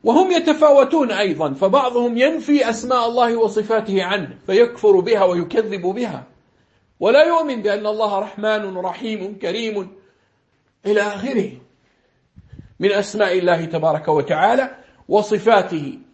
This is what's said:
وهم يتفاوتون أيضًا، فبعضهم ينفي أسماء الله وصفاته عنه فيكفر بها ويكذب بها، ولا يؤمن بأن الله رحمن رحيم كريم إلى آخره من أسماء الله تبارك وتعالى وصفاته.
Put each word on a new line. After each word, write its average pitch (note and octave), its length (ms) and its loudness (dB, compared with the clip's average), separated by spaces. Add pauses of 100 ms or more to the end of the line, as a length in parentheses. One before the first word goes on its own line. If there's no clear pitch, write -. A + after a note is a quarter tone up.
وهم E4 280 4
يتفاوتون D4 800 4
أيضًا، D#3+ 420 -2
فبعضهم A#3+ 640 0
ينفي C#4+ 520 2
أسماء A#3+ 380 -2
الله A#3 300 0
وصفاته G#3+ 640 0
عنه F3+ 420 -4
فيكفر G#3+ 540 4
بها G3 240 2
ويكذب F3+ 580 -2
بها، F#3 420 -6 (760)
ولا B3+ 240 4
يؤمن D#4+ 380 0
بأن G#3 260 -4
الله G#3+ 320 -2
رحمن G#3 580 -6
رحيم G3 640 -8
كريم G3+ 560 -6 (880)
إلى G#3 160 2
آخره G#3 500 -4 (1300)
من F#3+ 120 2
أسماء G3+ 460 -2
الله E3+ 280 0
تبارك D#3+ 420 -2
وتعالى E3+ 720 2 (320)
وصفاته. G3 920 0 (140)